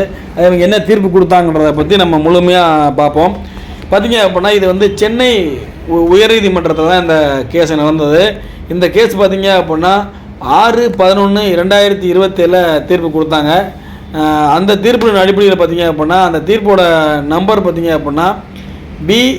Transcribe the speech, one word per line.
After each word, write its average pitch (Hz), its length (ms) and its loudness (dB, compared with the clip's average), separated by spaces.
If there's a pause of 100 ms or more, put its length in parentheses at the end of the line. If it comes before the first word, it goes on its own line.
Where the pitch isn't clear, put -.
(360)
அது 180 240 2
என்ன 196 180 2
தீர்ப்பு 196 300 0
கொடுத்தாங்கன்றத 170 640 2
பத்தி 156 240 0
நம்ம 170 220 2
முழுமையா 180 440 2 (320)
பார்ப்போம். 147 400 0 (500)
பார்த்தீங்க 226 360 0
அப்படின்னா, 185 300 0
இது 196 160 2
வந்து 196 280 0
சென்னை 240 380 0 (560)
உ-, 170 200 0
உயர்நீதிமன்றத்துல 185 800 2
தான் 180 120 2
இந்த 165 160 0 (320)
கேஸ் 165 240 0
நடந்தது. 156 500 2 (460)
இந்த 175 200 -2
கேஸ் 208 280 0
பார்த்தீங்க 196 360 0
அப்படின்னா, 175 420 0 (600)
ஆறு 233 440 2
பதினொன்னு 196 520 2
இரண்டாயிரத்தி 190 560 0
இருபத்தேழுல 180 800 2
தீர்ப்பு 165 260 -2
கொடுத்தாங்க. 156 420 0 (600)
அஹ், 151 360 0
அந்த 190 260 2
தீர்ப்பின் 220 460 2
அடிப்படையில் 196 380 2
பார்த்தீங்க 170 260 0
அப்படின்னா, 160 360 0
அந்த 165 160 0
தீர்ப்போட 196 440 0 (400)
நம்பர் 185 420 -2
பார்த்தீங்க 170 280 -2
அப்படின்னா, 147 360 -2 (800)
பி 220 160 2 (160)